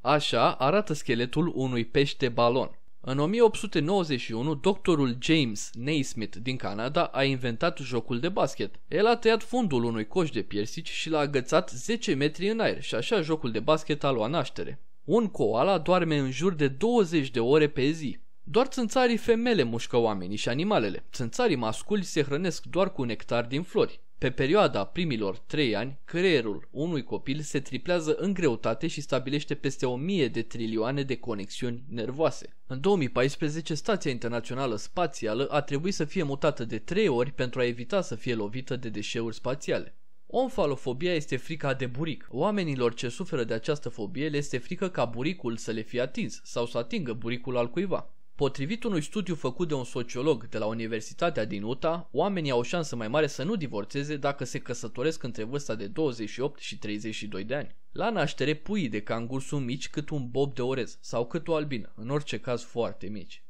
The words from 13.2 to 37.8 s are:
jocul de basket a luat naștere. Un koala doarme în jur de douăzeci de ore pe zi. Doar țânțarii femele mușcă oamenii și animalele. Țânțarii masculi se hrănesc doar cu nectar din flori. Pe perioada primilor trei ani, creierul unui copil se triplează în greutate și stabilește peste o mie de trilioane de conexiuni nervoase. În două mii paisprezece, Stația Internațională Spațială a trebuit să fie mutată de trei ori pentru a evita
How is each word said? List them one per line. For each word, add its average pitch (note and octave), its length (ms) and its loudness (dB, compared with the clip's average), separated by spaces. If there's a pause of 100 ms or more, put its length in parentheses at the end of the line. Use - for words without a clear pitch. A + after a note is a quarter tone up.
jocul D#3 300 0
de A2 100 0
basket D#3 440 2
a C#3+ 60 4
luat A#2 200 0
naștere. C3 500 -2 (240)
Un G#3+ 220 2
koala C#3+ 520 2
doarme E3 400 4
în C3 120 2
jur D#3+ 240 2
de D3 140 4
douăzeci E3+ 640 4
de B2+ 100 0
ore C#3+ 280 6
pe C#3 220 2
zi. D3+ 280 -4 (240)
Doar A3 240 4
țânțarii B3 500 4
femele A3+ 460 4
mușcă A#2 340 0
oamenii G#2 400 2
și - 120 -2
animalele. C3+ 640 2
Țânțarii D3+ 440 2
masculi D3 480 0
se D#3+ 180 0
hrănesc D3 420 0
doar E3+ 280 0
cu D3 100 -2
nectar A#2+ 420 0
din C3+ 180 -2
flori. - 380 0 (180)
Pe B2+ 120 2
perioada C#3 540 4
primilor A2 540 0
trei C3 380 2
ani, C3 280 -2
creierul D3 680 2
unui D3+ 320 -2
copil C3+ 380 -2
se C#3+ 200 -2
triplează D#3 580 0
în F3+ 140 0
greutate B2+ 540 2
și E3 140 -4
stabilește C#3 540 0
peste C#3 320 -2
o B2 100 0
mie D#3 320 2
de A2+ 140 -2
trilioane A#2 600 0
de C3+ 140 -2
conexiuni A#2+ 720 -4
nervoase. B2+ 680 0 (100)
În C3 140 -4
două G3 160 4
mii C#3 120 2
paisprezece, D3 680 0
Stația F3+ 360 0
Internațională A#2+ 640 -2
Spațială B2+ 760 -2
a D3+ 100 2
trebuit C#3+ 340 -2
să E3 100 0
fie F3 180 -2
mutată C#3 420 0
de A2 140 -4
trei F#3+ 300 2
ori B2+ 240 2
pentru B2+ 280 -2
a B2 60 4
evita B2 340 0